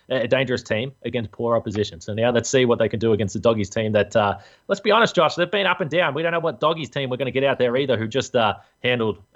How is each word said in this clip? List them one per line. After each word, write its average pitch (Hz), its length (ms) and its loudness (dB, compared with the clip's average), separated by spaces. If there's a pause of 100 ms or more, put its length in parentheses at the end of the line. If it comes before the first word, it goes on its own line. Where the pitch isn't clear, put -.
a 127 180 -2
dangerous 127 360 0
team 117 280 -4 (140)
against 120 280 -6
poor 117 220 -2
opposition. 104 460 -2
So 107 140 -10
now 113 160 2
let's 117 180 0
see 127 160 4
what 117 140 4
they 113 100 2
can 113 100 -4
do 113 140 2
against 101 220 0
the 107 60 -6
Doggies 110 280 0
team 110 240 -4
that, 104 240 0
uh, 104 220 2 (300)
let's 196 120 -2
be 208 100 0
honest, 220 240 4
Josh, 151 200 2
they've 175 160 -2
been 202 160 0
up 180 160 -2
and 147 80 -4
down. 160 240 0
We 156 80 -4
don't 165 100 -2
know 170 80 -2
what 156 180 -4
Doggies 156 300 -2
team 135 220 -6
we're 123 80 -4
gonna 131 120 -4
get 135 140 0
out 131 140 2
there 123 180 2
either, 131 220 0
who 110 100 -4
just, 123 260 -2
uh, 107 200 4 (280)
handled 117 360 0 (180)